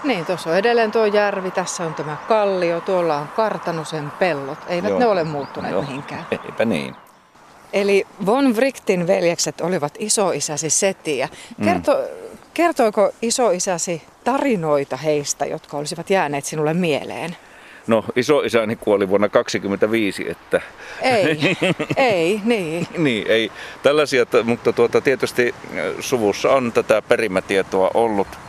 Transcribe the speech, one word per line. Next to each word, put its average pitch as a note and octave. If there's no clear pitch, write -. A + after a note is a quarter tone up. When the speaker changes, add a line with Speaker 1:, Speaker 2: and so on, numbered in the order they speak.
Speaker 1:
Niin, F#3+
tuossa E3
on E3+
edelleen A3+
tuo A3
järvi, G3+
tässä F3+
on D#3+
tämä D3
kallio, F#3
tuolla F3
on D3+
Kartanosen E3
pellot. D3
Eivät F3
Speaker 2:
Joo. F#3+
Speaker 1:
ne B3
ole F#3
muuttuneet D3
Speaker 2:
Joo. F#3+
Speaker 1:
mihinkään. C#3+
Speaker 2:
Eipä -
niin. C#2+
Speaker 1:
Eli G3
von B3
Wrightin G3+
veljekset F3
olivat D#3+
isoisäsi D#3+
setiä. D#3
Speaker 2:
Mm. -
Speaker 1:
Kerto-, B3+
kertoiko A3+
isoisäsi F#3
tarinoita E3+
heistä, D3
jotka D3+
olisivat D#3
jääneet D3
sinulle D#3
mieleen? D3+
Speaker 2:
No, A2+
isoisäni A#2
kuoli G2+
vuonna G2+
kaksikymmentäviisi, G2+
että -
Speaker 1:
Ei, F3+
Speaker 2:
<laughs> D#3
Speaker 1:
ei, G#3
niin. F3
Speaker 2:
Niin, B2
ei A2
tällaisia, C#3
t-, A2+
mutta A#2
tuota, A#2
tietysti, B2
äh, D#2+
suvussa -
on B2+
tätä A2
perimätietoa F#2+
ollut. G#2+